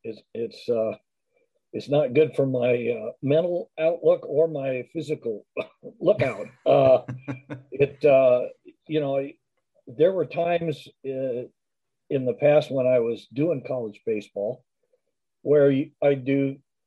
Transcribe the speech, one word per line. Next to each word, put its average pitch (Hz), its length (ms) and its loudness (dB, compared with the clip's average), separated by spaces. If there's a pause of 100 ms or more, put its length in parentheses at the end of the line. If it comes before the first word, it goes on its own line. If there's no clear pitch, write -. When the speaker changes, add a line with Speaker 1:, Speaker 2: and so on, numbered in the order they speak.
Speaker 1:
it's, 110 180 -12 (140)
it's, 113 340 -10
uh, 110 280 -2 (760)
it's 107 160 -10
not 139 260 0
good 147 200 2
for 139 120 0
my, 123 420 0
uh, 113 240 -6 (100)
mental 175 560 -2
outlook 170 480 0
or 156 220 0
my 135 440 -6
physical 143 540 -8 (100)
<laughs> - 440 -14
lookout. 139 480 0 (160)
Uh, 135 380 6 (360)
Speaker 2:
<laughs> - 320 -18
Speaker 1:
it, 139 340 -2
uh, 131 380 6 (440)
you 156 140 -2
know, 139 280 -4 (580)
there 147 260 2
were 170 140 -2
times, 170 600 -2 (180)
uh, 131 380 -6 (680)
in 135 160 -2
the 120 100 -2
past 147 360 2
when 131 160 0
I 127 140 4
was 117 320 -4
doing 143 340 -2
college 117 400 -8
baseball 107 580 -6 (800)
where 143 280 4
y-, 139 200 -2 (120)
I'd 139 220 0
do 139 320 -2 (300)